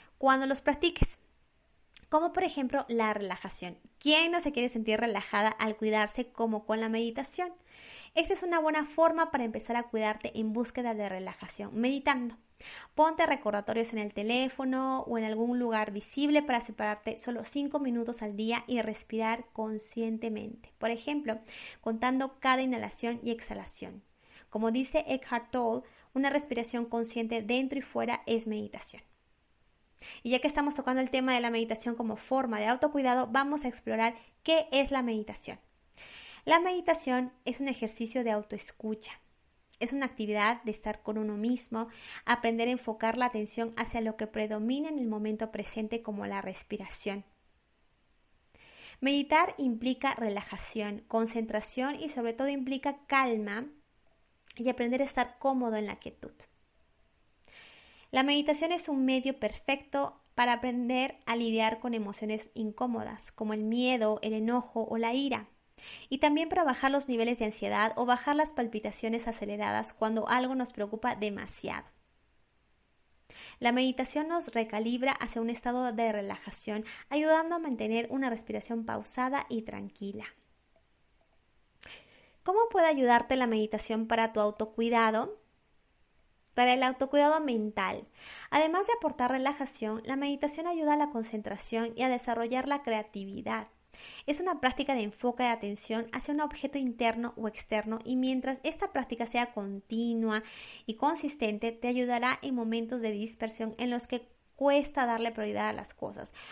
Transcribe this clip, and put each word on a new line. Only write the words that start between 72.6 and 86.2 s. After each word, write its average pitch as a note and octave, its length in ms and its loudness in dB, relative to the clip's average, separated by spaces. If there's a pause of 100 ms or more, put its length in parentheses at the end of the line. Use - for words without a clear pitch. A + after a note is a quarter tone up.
La A#3+ 120 4
meditación C4 560 0
nos E4+ 260 -2
recalibra A#3 580 0
hacia - 300 -4
un A3+ 80 0
estado B3 440 -2
de A3+ 180 2
relajación, G#3 720 -6 (260)
ayudando D#4+ 460 4
a E4+ 40 -2
mantener A#3 500 0
una C4+ 200 0
respiración A3+ 560 -4
pausada B3+ 640 -2
y A3+ 120 -2
tranquila. G3+ 640 -10 (2250)
¿Cómo G4 160 4 (120)
puede E4+ 160 8
ayudarte B3+ 480 6
la B3+ 120 4
meditación A3 600 0
para A3+ 260 2
tu G#3+ 60 2
autocuidado? A3+ 1000 2 (1160)